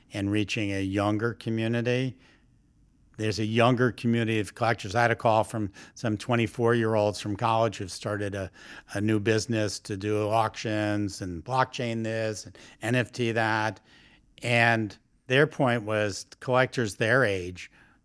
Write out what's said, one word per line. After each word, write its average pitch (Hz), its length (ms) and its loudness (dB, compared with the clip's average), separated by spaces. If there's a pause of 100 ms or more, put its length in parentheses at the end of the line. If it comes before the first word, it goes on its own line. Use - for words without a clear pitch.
(120)
and 101 180 -2
reaching 104 420 -2
a 98 80 -2
younger 104 540 0
community. 117 800 -2 (1000)
There's 107 240 -2
a 110 40 -2
younger 117 460 4
community 113 480 0
of 98 160 -4
collectors. 113 400 -2
I 120 80 4
had 117 80 4
a 117 60 0
call 110 260 4
from 107 300 -6 (220)
some 107 220 -2
twenty-four-year-olds 113 1040 2
from 104 160 -6
college 113 420 2
who've 95 120 -10
started 104 460 -6
a, 95 120 -6 (440)
a 101 80 -4
new 110 180 2
business 107 640 0
to 107 160 -8
do 104 320 -2
auctions 107 920 -2
and 90 240 -8
blockchain 123 600 -2
this 110 420 -6
and 101 100 -20 (260)
N 113 120 0
F 127 160 0
T 113 220 -2
that. 110 480 0 (640)
And 117 520 2 (300)
their 139 220 4
point 120 340 0
was 107 440 -2 (120)
collectors 123 560 2
their 120 300 2
age 92 480 -4 (320)